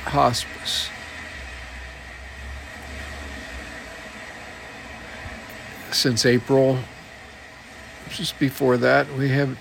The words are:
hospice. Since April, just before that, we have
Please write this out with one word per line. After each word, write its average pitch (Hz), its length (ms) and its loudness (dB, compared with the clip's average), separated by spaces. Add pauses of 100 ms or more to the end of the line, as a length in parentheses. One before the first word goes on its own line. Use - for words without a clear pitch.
hospice. - 840 2 (4000)
Since 123 340 6
April, 131 520 8 (1300)
just - 300 -4
before 131 380 4
that, 135 360 6
we 135 160 2
have 131 320 4